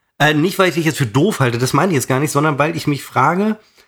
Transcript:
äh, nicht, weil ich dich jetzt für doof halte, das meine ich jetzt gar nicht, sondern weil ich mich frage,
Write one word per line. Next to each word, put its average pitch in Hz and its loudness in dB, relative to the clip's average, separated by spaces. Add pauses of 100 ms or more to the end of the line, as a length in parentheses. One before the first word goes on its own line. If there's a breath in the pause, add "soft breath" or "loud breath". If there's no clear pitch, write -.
(180)
äh, 151 4
nicht, 156 0
weil 185 4
ich 139 -2
dich 160 0
jetzt 160 0
für 143 0
doof 139 0
halte, 120 0
das 127 -2
meine 175 2
ich - 0
jetzt 123 -2
gar 127 0
nicht, 123 -2
sondern 143 0
weil 156 0
ich 160 -8
mich 143 -2
frage, 180 0 (300 soft breath)